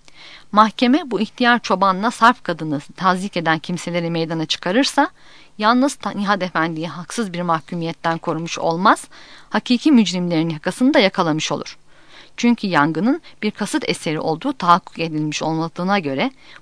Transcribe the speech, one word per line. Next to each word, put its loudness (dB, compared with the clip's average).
Mahkeme 4
bu -2
ihtiyar 2
çobanla 0
sarf 2
kadını -4
tazyik 0
eden 0
kimseleri -4
meydana -2
çıkarırsa, 0
yalnız 2
ta-, -8
Nihat 0
Efendi'yi -2
haksız -6
bir -6
mahkumiyetten -2
korumuş -6
olmaz, 2
hakiki 0
mücrimlerin 2
yakasını 0
da 6
yakalamış 2
olur. -8
Çünkü 0
yangının 2
bir -2
kasıt -4
eseri -4
olduğu -4
tahakkuk 0
edilmiş -4
olmadığına -2
göre, -2